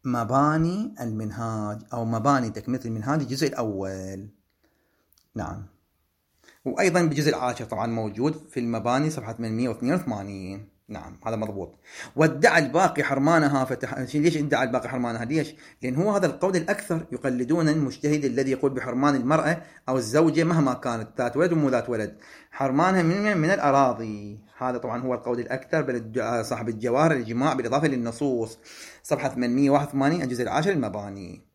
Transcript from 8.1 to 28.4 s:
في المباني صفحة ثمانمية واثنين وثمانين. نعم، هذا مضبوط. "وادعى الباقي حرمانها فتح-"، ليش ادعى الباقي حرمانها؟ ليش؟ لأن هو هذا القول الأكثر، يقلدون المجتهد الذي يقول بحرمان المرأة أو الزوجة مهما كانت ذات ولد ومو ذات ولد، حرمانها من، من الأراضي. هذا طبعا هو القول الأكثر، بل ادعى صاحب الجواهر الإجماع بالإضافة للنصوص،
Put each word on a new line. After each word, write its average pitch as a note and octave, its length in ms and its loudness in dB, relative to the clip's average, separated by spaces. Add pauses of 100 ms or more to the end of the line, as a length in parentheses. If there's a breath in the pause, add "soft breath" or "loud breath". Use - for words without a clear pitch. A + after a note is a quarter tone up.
في - 100 -6
المباني A#2+ 500 0
صفحة A2+ 240 -8
ثمانمية A2+ 360 -2
واثنين A#2+ 240 -2
وثمانين. G2+ 840 -6 (120)
نعم، - 360 -14
هذا A2+ 100 -2
مضبوط. G#2+ 440 -8 (360 loud breath)
"وادعى D#3 500 4
الباقي D3 380 2
حرمانها C#3+ 640 4
فتح-"، C3 500 -6
ليش D3+ 220 4
ادعى C#3+ 260 2
الباقي A#2+ 260 -2
حرمانها؟ A#2+ 360 -4
ليش؟ D3 300 -2 (260 loud breath)
لأن B2+ 140 -4
هو F#3+ 160 2
هذا G3 140 2
القول F#3 300 0
الأكثر، E3+ 560 -2
يقلدون C3 580 0
المجتهد D3 560 0
الذي C3 260 2
يقول C3+ 220 0
بحرمان C3 420 0
المرأة D3+ 460 2 (280 loud breath)
أو C3 80 0
الزوجة D3+ 460 4
مهما D#3 300 4
كانت A#2 340 -4 (100)
ذات B2 200 -2
ولد E3+ 140 4
ومو D3+ 180 4
ذات B2 200 0
ولد، A2 280 -2 (340 loud breath)
حرمانها E3 520 2
من، G3+ 340 2
من D#3+ 120 2
الأراضي. A2+ 920 2 (180)
هذا B2+ 200 -2
طبعا A#2+ 240 -6
هو B2+ 120 -2
القول A#2+ 260 -4
الأكثر، C3 420 -2
بل C3 140 -2
ادعى A2+ 480 -2
صاحب A2 260 -4
الجواهر A#2+ 420 2
الإجماع B2 420 0
بالإضافة C3 340 0
للنصوص، A#2+ 720 -2 (440 loud breath)